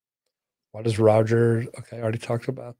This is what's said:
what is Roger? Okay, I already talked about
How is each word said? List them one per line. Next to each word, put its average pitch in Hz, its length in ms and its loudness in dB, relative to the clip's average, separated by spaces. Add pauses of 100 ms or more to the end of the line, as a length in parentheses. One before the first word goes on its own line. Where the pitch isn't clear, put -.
(720)
what 107 140 -8
is 110 140 0
Roger? 113 680 4 (140)
Okay, 117 180 -16
I 117 40 -12
already 113 160 -2
talked 117 320 -6
about 123 300 -10